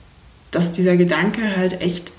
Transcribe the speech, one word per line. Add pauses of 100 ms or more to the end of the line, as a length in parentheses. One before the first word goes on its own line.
(500)
dass
dieser
Gedanke
halt
echt